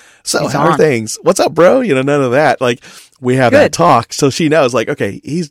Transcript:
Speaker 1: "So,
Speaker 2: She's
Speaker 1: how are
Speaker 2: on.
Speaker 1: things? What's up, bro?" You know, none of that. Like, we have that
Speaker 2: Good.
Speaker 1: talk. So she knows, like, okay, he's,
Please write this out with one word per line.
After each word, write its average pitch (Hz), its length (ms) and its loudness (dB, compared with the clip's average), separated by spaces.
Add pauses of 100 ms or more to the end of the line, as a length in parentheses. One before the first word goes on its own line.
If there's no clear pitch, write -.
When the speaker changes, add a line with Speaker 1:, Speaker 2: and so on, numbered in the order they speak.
(240)
Speaker 1:
"So, - 180 -4
Speaker 2:
She's 131 120 -6
Speaker 1:
how 147 120 -2
are 165 60 2
Speaker 2:
on. 147 80 -2
Speaker 1:
things? 123 420 0
What's 175 180 0
up, 349 140 0
bro?" 196 280 4
You 208 120 -2
know, 131 80 0
none 143 220 0
of 123 80 -2
that. 135 300 0
Like, 123 220 -2 (380)
we 127 140 0
have 127 160 2
that 277 140 4
Speaker 2:
Good. 151 80 -2
Speaker 1:
talk. 147 400 0
So 143 180 0
she 160 180 -2
knows, 143 260 2
like, 113 140 -2
okay, 101 340 -6
he's, 156 260 -8